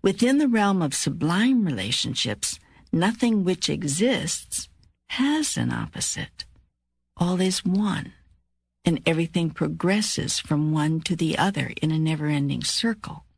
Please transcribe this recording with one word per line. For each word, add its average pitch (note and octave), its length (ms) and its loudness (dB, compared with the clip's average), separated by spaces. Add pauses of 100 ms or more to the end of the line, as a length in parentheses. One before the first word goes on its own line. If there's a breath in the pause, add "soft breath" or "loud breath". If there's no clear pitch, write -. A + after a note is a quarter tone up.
Within A#3 380 4
the D4 80 4
realm G3+ 340 4
of C#3 140 0
sublime G3+ 680 2
relationships, A2+ 960 -2 (320 soft breath)
nothing G#3+ 520 2
which F3+ 260 -2
exists D#3 1000 -2 (420)
has D4 480 0
an - 140 -2
opposite. - 720 -6 (720)
All F3 220 2
is F#3+ 240 0
one, F#3 500 0 (680)
and E3+ 220 2
everything E3 460 0
progresses E3+ 880 0
from D3+ 320 0
one D#3 300 0
to E3+ 140 -2
the D#3+ 220 0
other F#3+ 340 0 (100)
in D#3 100 0
a D#3 80 0
never-ending D3 640 0
circle. G#3+ 600 -4 (120)